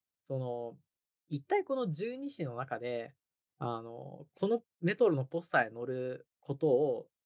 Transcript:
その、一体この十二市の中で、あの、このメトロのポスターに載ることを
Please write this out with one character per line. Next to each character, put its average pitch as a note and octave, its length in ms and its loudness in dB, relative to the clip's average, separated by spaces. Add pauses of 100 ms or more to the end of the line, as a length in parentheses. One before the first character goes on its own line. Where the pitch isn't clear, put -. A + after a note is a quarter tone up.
(240)
そ C3+ 160 -4
の、 A#2+ 380 -6 (500)
一 C#3+ 160 -4
体 G4 220 2
こ C4+ 100 -2
の A#3+ 160 0
十 A3 240 -4
二 C#4 140 -6
市 F3 160 -4
の A#2+ 100 -6
中 B2+ 240 -4
で、 A#2+ 340 -4 (460)
あ A#2 220 -2
の、 A#2+ 520 -12
こ G3 140 -2
の A3+ 160 0 (180)
メ F#3 140 2
ト A#3 120 6
ロ D#3+ 80 6
の C3 100 0
ポ E3+ 180 -4
ス - 60 -10
タ D3 100 6
ー A2+ 100 2
に A2+ 60 -14
載 A#2+ 100 -6
る B2+ 420 -4 (120)
こ C#3 160 -4
と D#3 120 2
を B2+ 400 4 (180)